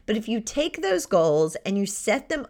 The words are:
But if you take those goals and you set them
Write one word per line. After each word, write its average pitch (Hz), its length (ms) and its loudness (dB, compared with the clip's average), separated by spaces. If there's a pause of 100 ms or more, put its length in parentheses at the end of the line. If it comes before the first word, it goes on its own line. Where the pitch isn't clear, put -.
But 214 100 0
if 214 120 -4
you 226 120 0
take 302 400 -2
those 370 260 0
goals 160 500 4 (100)
and 196 100 0
you 196 100 0
set 220 420 -2
them 302 220 -4